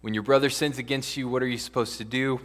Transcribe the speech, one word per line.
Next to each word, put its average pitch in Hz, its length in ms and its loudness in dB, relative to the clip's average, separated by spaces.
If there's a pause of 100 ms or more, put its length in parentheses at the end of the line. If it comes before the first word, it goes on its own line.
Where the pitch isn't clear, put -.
When 110 140 -4
your 107 80 0
brother 135 260 6
sins 135 300 -2
against 131 380 -4
you, 131 120 -4
what 127 140 0
are 127 40 0
you 123 120 -2
supposed - 400 -2
to 113 60 -8
do? 131 400 0